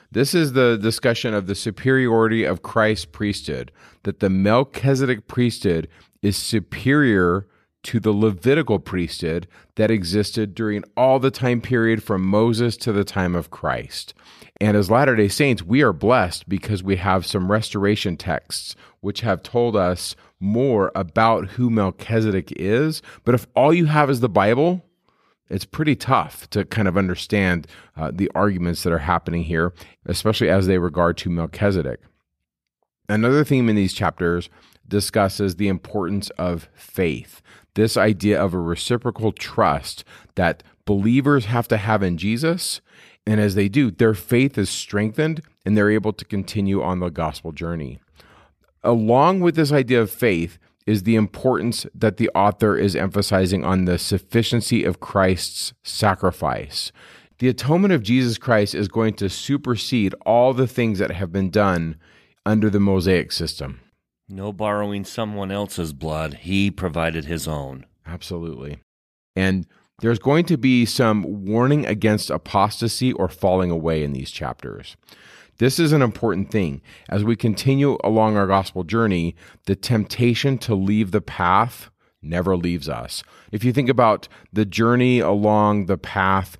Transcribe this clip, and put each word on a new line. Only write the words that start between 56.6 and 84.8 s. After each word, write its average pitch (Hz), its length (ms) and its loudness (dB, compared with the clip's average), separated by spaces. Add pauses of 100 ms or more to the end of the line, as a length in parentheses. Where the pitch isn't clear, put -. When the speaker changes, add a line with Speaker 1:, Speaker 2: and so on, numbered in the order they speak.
Speaker 1:
The 127 100 4
atonement 175 420 2
of 131 100 2
Jesus 120 360 0
Christ 107 360 2
is 98 140 -2
going 110 280 0
to 101 120 -2
supersede 120 840 -2 (100)
all 120 300 4
the 127 120 2
things 110 320 -2
that 95 120 0
have 85 200 -6
been 95 200 -2
done 87 460 0 (500)
under 107 240 2
the 101 100 2
Mosaic 95 520 2
system. 69 480 -8 (500)
Speaker 2:
No 98 200 -10
borrowing 104 540 -4
someone 104 460 -8
else's 98 420 -6
blood. 78 420 -6
He 98 360 -2
provided 82 560 -4
his 80 200 -6
own. 67 380 -8 (220)
Speaker 1:
Absolutely. 82 720 -12 (580)
And 95 300 0 (340)
there's 117 180 0
going 156 280 2
to 170 100 2
be 123 300 2
some 104 580 0
warning 123 400 2
against 104 460 0
apostasy 110 800 -2
or 92 160 -2
falling 92 420 0
away 80 320 -2
in 71 120 -4
these 67 160 -10
chapters. - 640 -12 (640)
This 131 200 2
is 156 140 4
an 151 80 4
important 104 500 0
thing. 80 300 -2 (300)
As 101 120 0
we 113 140 0
continue 135 640 0
along 110 320 2
our 101 120 2
gospel 95 360 0
journey, 90 540 0 (300)
the 98 100 0
temptation 120 800 0
to 113 180 -4
leave 98 360 0
the 101 100 0
path 98 720 0 (320)
never 87 340 0
leaves 87 320 -4
us. 58 340 -10 (300)
If 104 100 -6
you 123 80 2
think 123 200 0
about 117 360 2 (240)
the 104 140 0
journey 120 560 2